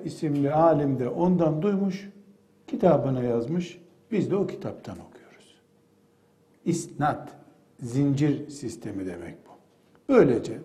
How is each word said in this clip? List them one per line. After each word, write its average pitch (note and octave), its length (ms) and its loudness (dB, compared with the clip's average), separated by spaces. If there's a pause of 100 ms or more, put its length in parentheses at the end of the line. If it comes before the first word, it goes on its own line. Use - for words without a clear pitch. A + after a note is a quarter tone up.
isimli C#3+ 480 -2
alim D3 460 4
de B2 100 -2
ondan E3 540 2
duymuş, G3 480 -2 (560)
kitabına C3+ 560 2
yazmış. B2 580 -2 (320)
Biz E3+ 180 0
de F#3 60 0
o G3 100 0
kitaptan - 500 -10 (120)
okuyoruz. - 520 -20 (1040)
İsnat, - 680 -4 (460)
zincir C#3 680 0
sistemi G2 580 -10
demek E2+ 280 -12 (120)
bu. - 40 -20 (580)
Böylece D3 560 4